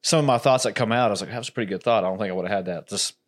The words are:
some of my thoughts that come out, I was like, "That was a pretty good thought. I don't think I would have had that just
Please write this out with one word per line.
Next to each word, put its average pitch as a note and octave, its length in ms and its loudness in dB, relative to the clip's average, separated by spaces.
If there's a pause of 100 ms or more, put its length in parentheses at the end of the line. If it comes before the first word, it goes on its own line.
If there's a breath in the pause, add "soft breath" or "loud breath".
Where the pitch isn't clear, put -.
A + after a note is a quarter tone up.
some - 180 2
of D3 60 2
my B2 140 4
thoughts B2+ 240 4
that G#2+ 100 -2
come A2+ 180 0
out, A#2+ 160 2
I G#2+ 40 2
was F#2+ 100 -2
like, F#2+ 80 -10
"That A#2+ 80 -8
was A#2 120 -10
a - 20 -14
pretty G#2+ 180 -6
good F#2+ 140 -6
thought. A2+ 200 4
I F2+ 40 0
don't F#2+ 100 -2
think G2+ 120 -4
I F2+ 40 -4
would F2+ 140 -4
have G2+ 100 0
had F#2 80 -4
that F2 220 -8
just - 280 -4 (120)